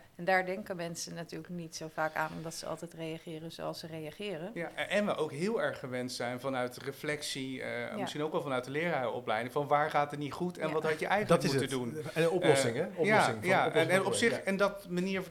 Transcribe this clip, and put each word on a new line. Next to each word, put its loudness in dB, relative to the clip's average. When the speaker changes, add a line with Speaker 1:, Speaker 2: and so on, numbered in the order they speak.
Speaker 1:
En -10
daar 4
denken -4
mensen -6
natuurlijk -8
niet -8
zo -8
vaak 0
aan, 0
omdat -8
ze -10
altijd -8
reageren -8
zoals -8
ze -12
reageren. -8
Speaker 2:
Ja, -6
en, -4
en 2
we 2
ook -2
heel 0
erg 0
gewend -4
zijn -4
vanuit -2
reflectie, -6
eh, -4
Speaker 1:
Ja. -6
Speaker 2:
misschien -4
ook 0
wel 0
vanuit 0
de -8
lerarenopleiding, 0
van 0
waar 4
gaat 2
het -6
niet -4
goed -4
en -2
Speaker 1:
Ja. -2
Speaker 2:
wat 0
had 2
je -2
eigenlijk 4
Speaker 3:
Dat 2
is 4
Speaker 2:
moeten 0
Speaker 3:
het. -4
Speaker 2:
doen? -6
Speaker 3:
En 4
een 6
oplossing, 4
Speaker 2:
Eh, 0
Speaker 3:
hè? 0
Oplossing 4
Speaker 2:
ja, 8
Speaker 3:
van -2
Speaker 2:
ja. 6
Speaker 3:
oplossing 4
Speaker 2:
En, -
en 6
Speaker 3:
van 0
Speaker 2:
op 2
zich, 4
Speaker 3:
ja. -2
Speaker 2:
en 0
dat 0
manier, 0